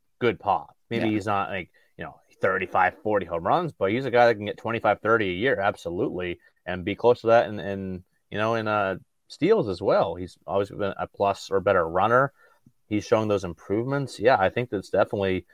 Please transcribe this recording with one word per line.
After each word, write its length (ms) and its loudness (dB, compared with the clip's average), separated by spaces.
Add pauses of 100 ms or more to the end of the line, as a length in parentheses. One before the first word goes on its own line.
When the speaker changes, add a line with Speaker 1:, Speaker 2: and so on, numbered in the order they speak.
(200)
Speaker 1:
good 200 0
pop. 360 -2 (140)
Maybe 180 -2
Speaker 2:
Yeah. 60 2
Speaker 1:
he's 120 -2
not, 240 -2
like, 200 -8 (280)
you 60 -12
know, 160 -14 (220)
thirty-five, 600 0
forty 220 0
home 200 -4
runs, 260 0
but 200 -2
he's 140 -2
a 60 -6
guy 160 6
that 80 4
can 100 -8
get 120 -6
twenty-five, 440 -2
thirty 280 2
a 40 -2
year, 260 -2
absolutely, 800 -4 (260)
and 200 -6
be 100 -4
close 260 4
to 60 -8
that. 200 6
And, 120 -8
and, 440 -6 (260)
you 80 -10
know, 180 0
in, 120 -4
uh, 300 0 (300)
steals 420 0
as 120 -6
well. 340 0
He's 220 -12 (100)
always 220 0
been 280 -4
a 100 -6
plus 440 -2
or 80 2
better 280 2
runner. 460 2 (540)
He's 180 -2
showing 220 2
those 160 0
improvements. 760 -4
Yeah, 200 4
I 100 2
think 220 -4
that's 180 -6
definitely, 640 0